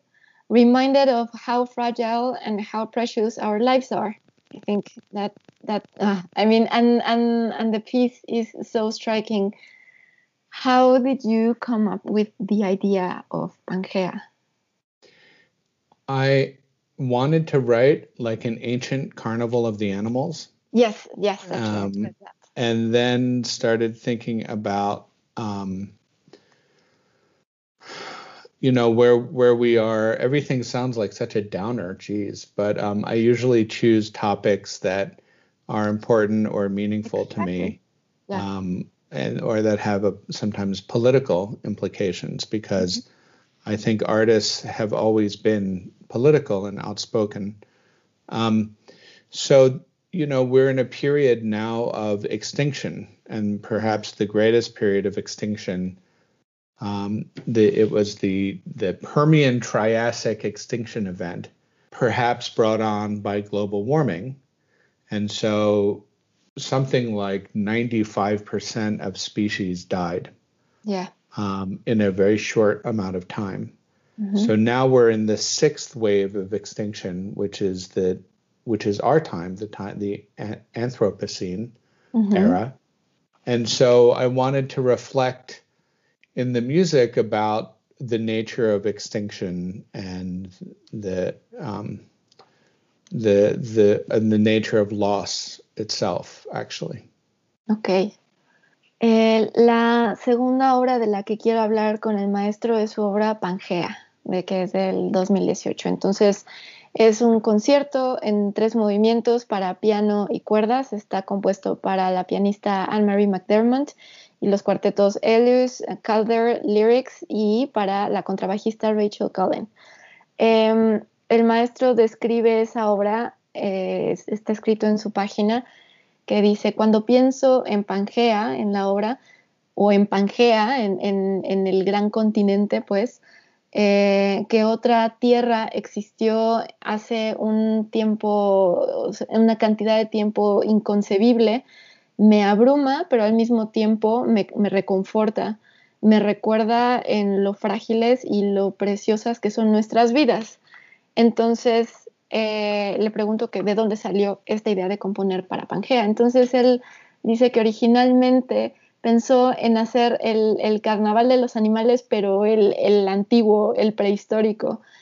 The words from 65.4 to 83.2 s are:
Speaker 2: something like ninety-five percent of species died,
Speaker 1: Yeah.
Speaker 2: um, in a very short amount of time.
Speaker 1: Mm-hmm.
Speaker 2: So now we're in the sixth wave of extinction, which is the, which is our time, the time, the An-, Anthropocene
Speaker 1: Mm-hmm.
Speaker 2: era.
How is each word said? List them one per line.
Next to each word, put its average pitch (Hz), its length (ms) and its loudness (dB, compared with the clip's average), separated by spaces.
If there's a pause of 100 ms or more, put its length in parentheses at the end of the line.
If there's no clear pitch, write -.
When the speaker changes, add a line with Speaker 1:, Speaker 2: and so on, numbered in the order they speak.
Speaker 2:
something 135 580 -2
like 98 380 -6
ninety-five 107 920 -2
percent 107 560 -6
of 95 160 -10
species 98 680 -6
died, 87 460 -6 (560)
Speaker 1:
Yeah. 190 220 -6 (280)
Speaker 2:
um, 98 500 -6
in 113 160 0
a 101 100 2
very 98 260 2
short 104 480 0
amount 98 300 -4
of - 120 -8
time. 107 460 -10 (460)
Speaker 1:
Mm-hmm. 202 180 -4
Speaker 2:
So 202 180 2
now 120 320 2
we're 123 240 6
in 110 160 0
the 107 100 0
sixth - 580 -2
wave 101 400 0
of 95 180 -8
extinction, 101 800 -8
which 101 260 -8
is 92 280 -6
the, 95 300 -2 (440)
which 110 240 -4
is 101 120 -2
our 139 200 2
time, 92 360 -10
the 104 120 -10
time, 98 320 -12
the 101 260 -6 (120)
An-, 107 240 -10 (140)
Anthropocene 107 920 -6 (440)
Speaker 1:
Mm-hmm. 208 240 2
Speaker 2:
era. 190 360 2 (720)